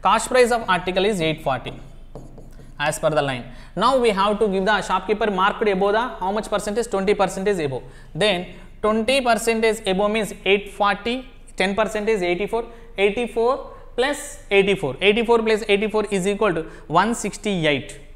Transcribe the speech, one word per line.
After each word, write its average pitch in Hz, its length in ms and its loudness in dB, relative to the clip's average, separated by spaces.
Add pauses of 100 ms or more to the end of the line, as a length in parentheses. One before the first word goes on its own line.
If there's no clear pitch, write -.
Cost 214 320 2
price 240 160 6
of 226 240 -2
article 185 280 0 (100)
is 185 60 -2 (100)
eight 151 180 -4
forty 127 260 -2 (1040)
as 151 200 0
per 156 100 2
the 151 140 2
line. 127 200 -2 (320)
Now 240 220 4
we 240 220 4
have 208 240 2
to 214 40 2
give 190 180 0
the 208 180 2
shopkeeper 208 480 0
marked 202 360 2
above 196 260 2
the 226 120 2 (140)
how 185 120 -2
much 208 160 -4
percentage? 208 440 -2
Twenty 196 240 2
percent 190 320 0
is 185 200 0
above. 127 140 -4 (320)
Then 180 320 2 (380)
twenty 220 360 2 (120)
percent 226 420 2
is 220 80 -6 (140)
above 208 160 2
means 214 200 -2 (140)
eight 202 240 2
forty, 202 480 -2 (400)
ten 190 240 0
percent 214 260 -2
is 220 140 2
eighty-four. 196 440 0 (340)
Eighty-four 233 600 2 (400)
plus 285 220 0 (380)
eighty-four. 190 360 0 (140)
Eighty-four 226 340 4
plus 220 240 2
eighty-four 208 380 0 (120)
is 180 160 0
equal 202 240 0
to 160 80 -4 (220)
one 190 260 4 (120)
sixty-eight. 156 760 -2 (160)